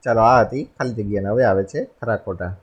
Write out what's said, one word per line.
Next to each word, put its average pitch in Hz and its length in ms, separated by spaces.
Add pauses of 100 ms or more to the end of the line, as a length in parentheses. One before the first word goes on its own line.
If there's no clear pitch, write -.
ચાલો, 113 160
આ 120 220
હતી 127 220
ખાલી 127 280
જગ્યાને. 101 360
હવે 120 160
આવે 98 200
છે 160 200
ખરા - 320
ખોટા. 92 460